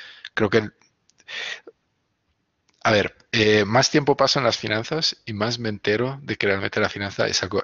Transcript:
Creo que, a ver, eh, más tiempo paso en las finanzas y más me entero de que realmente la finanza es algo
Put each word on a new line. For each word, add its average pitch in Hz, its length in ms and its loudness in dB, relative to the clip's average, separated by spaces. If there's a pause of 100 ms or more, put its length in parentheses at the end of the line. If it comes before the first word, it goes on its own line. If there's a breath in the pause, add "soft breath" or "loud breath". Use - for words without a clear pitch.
(340 loud breath)
Creo 107 160 0
que, 107 200 2 (2250 loud breath)
a 120 80 2
ver, 98 240 2 (160)
eh, 107 340 4
más 120 260 2
tiempo 143 260 2
paso 135 220 2
en 127 60 0
las 113 120 2
finanzas 113 680 -4
y 117 80 -8
más 117 260 -4
me 113 100 -4
entero 113 540 -2
de 110 120 -6
que - 120 -2
realmente 98 320 -2
la 98 100 0
finanza 101 380 -4
es - 160 -2
algo 98 200 -4